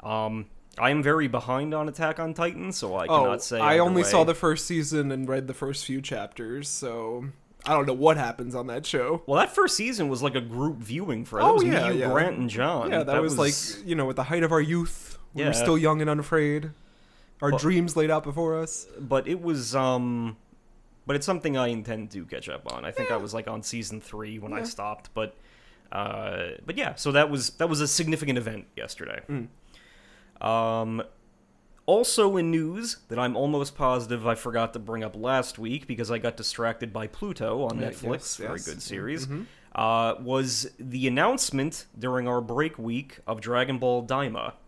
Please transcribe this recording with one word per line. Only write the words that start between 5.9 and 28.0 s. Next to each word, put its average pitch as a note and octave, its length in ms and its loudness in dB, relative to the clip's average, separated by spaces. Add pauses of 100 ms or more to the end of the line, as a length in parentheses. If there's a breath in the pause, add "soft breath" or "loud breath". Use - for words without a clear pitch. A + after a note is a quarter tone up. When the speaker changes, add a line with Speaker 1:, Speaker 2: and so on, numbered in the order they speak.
Speaker 1:
chapters, A#2+ 680 -8
so A#2 560 -6 (400)
I D#3 80 2
don't C#3+ 140 4
know C3 60 2
what D3+ 220 6
happens B2 400 -4
on B2 120 -6
that B2+ 180 -6
show. D3 400 0
Speaker 2:
Well, C#3 140 2
that - 140 2
first - 220 4
season G#3+ 320 -2
was B2+ 160 -2
like C3+ 120 0
a B2+ 60 0
group B2 360 -2
viewing A#2+ 480 -6
for - 140 -4
it. - 20 4
That - 80 8
Speaker 1:
Oh, A4 60 8
Speaker 2:
was G4 80 6
Speaker 1:
yeah, - 260 4
Speaker 2:
me, - 100 2
Speaker 1:
yeah. C3 120 0
Speaker 2:
Grant, E3 260 4
and - 120 0
John. B2 420 0
Speaker 1:
Yeah, - 80 2
that - 80 0
Speaker 2:
That - 140 4
Speaker 1:
was, D#3+ 140 0
Speaker 2:
was C#3+ 440 2
Speaker 1:
like, G3+ 80 -12
you E3+ 80 0
know, C3+ 140 0
at C3 60 -4
the C3 100 0
height E3+ 180 2
of D#3+ 100 4
our D#3+ 80 6
youth. E3 560 0 (160)
We C3+ 80 -4
were D3+ 80 2
Speaker 2:
Yeah. - 40 2
Speaker 1:
still A#2+ 240 6
young D#3 220 4
and D3+ 100 2
unafraid. D3+ 640 2 (680 soft breath)
Our C#3+ 100 4
Speaker 2:
But B2+ 80 4
Speaker 1:
dreams E3+ 380 4
laid D#3 140 4
out D#3 120 2
before D#3+ 340 -2
us. - 300 -6 (100)
Speaker 2:
But C3+ 300 0
it F3 140 -2
was, C3+ 340 -2
um, B2 640 0 (680)
but C#3+ 100 0
it's C#3 80 -4
something D#3+ 320 0
I B2 100 2
intend A2 440 -4
to F#2+ 140 -10
catch - 240 -10
up B1+ 220 -8
on. B1 140 -8
I F2+ 60 -6
think - 200 -4
I A2+ 40 0
Speaker 1:
Yeah. G2 60 -2
Speaker 2:
was, G2+ 120 -8
like, A2+ 140 -6
on A2+ 140 -6
season A2 380 -8
three G#2+ 400 -12
when G#2 140 -10
I G#2+ 60 -4
Speaker 1:
Yeah. A3+ 40 -4
Speaker 2:
stopped, G#2 500 -8
but, A2 220 -4 (560 soft breath)
uh, G2+ 600 -4 (140)
but F3+ 120 -6
yeah, - 180 -2
so - 160 -2
that D3 180 6
was, C3+ 220 -2
that E3 160 0
was D3+ 140 0
a D3 80 2
significant D#3 480 0